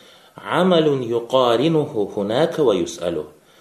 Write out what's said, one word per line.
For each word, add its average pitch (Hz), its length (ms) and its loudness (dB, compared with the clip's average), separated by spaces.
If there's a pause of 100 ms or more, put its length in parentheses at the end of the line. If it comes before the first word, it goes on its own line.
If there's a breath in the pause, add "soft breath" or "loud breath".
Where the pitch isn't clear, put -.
(340 loud breath)
"Амалун 156 680 0
юкаринуху 120 1080 0
хунака 123 540 -2
ва 120 100 4
юсалю". 85 560 -4 (320 soft breath)